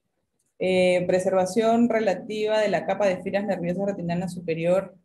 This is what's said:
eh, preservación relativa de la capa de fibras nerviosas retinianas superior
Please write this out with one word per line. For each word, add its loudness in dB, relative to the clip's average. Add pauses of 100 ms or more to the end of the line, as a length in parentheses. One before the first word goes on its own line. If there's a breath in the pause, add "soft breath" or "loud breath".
(600)
eh, 2
preservación 2
relativa 0
de 2
la -2
capa 0
de -2
fibras -4
nerviosas -2
retinianas -4
superior -2